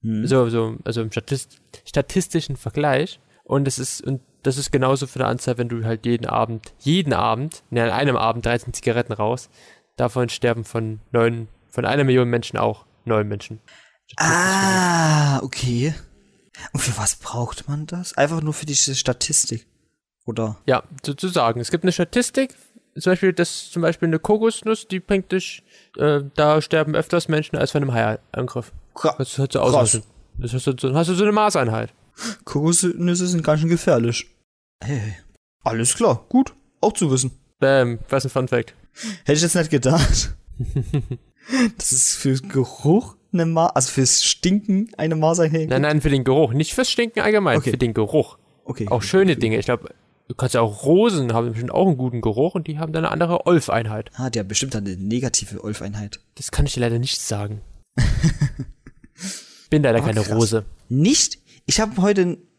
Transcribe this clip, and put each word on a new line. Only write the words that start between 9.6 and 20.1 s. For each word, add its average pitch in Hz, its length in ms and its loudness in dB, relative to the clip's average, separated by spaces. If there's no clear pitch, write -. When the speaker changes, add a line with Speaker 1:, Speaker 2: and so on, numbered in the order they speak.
Speaker 2:
davon 123 320 -2
sterben 117 360 -2
von 110 360 -6
neun, 117 360 2
von 123 160 -4
einer 143 180 2
Million 127 240 4
Menschen 120 300 -4
auch 110 260 -2
neun 107 240 0
Menschen. 104 320 -10
Statistisch - 120 -20
Speaker 1:
Ah, 170 1200 2
okay. 127 520 -2
Und 139 80 -6
für 120 180 -2
was 104 180 -2
braucht - 520 -8
man 147 180 -6
das? 175 300 -10
Einfach 156 260 0
nur 151 120 -4
für - 120 -10
diese 139 280 -2
Statistik, - 720 -2